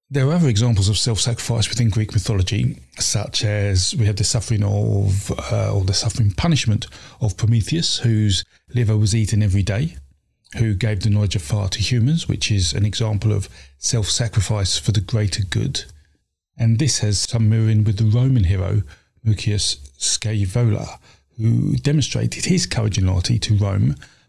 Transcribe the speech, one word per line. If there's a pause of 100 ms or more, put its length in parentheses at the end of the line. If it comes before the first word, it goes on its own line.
there
are
other
examples
of
self-sacrifice
within
Greek
mythology, (160)
such
as
we
have
the
suffering
of, (220)
uh,
or
the
suffering
punishment (340)
of
Prometheus,
whose (300)
liver
was
eaten
every
day, (600)
who
gave
the
knowledge
of
fire
to
humans,
which
is
an
example
of (300)
self-sacrifice
for
the
greater
good. (720)
And
this
has
some
mirroring
with
the
Roman
hero (420)
Mucius (240)
Scaevola, (380)
who
demonstrated
his
courage
and
loyalty
to
Rome (340)